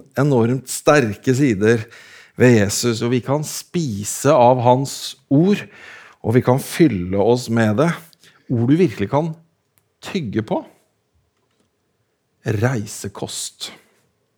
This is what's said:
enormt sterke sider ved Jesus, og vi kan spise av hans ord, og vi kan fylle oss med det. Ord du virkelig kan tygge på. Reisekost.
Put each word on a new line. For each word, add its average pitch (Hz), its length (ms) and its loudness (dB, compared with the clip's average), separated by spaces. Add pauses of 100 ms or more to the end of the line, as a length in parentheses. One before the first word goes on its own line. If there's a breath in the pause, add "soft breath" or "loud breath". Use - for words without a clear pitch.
(200)
enormt 127 480 0
sterke 131 680 0
sider 113 500 2 (500 loud breath)
ved 123 160 6
Jesus, 107 480 0
og 120 140 -2
vi 117 100 -2
kan 147 240 -2
spise 135 840 -4
av 127 280 4
hans 127 560 0 (160)
ord, 170 320 2 (560 loud breath)
og 113 160 0
vi 117 80 4
kan 127 160 2
fylle 98 560 0
oss 117 320 2
med 113 320 0
det. 165 80 2 (640 soft breath)
Ord 117 160 0
du 147 80 2
virkelig 113 320 -2
kan 160 240 -2 (720)
tygge 110 400 -6
på. - 160 -6 (1800)
Reisekost. - 1300 -6 (680 soft breath)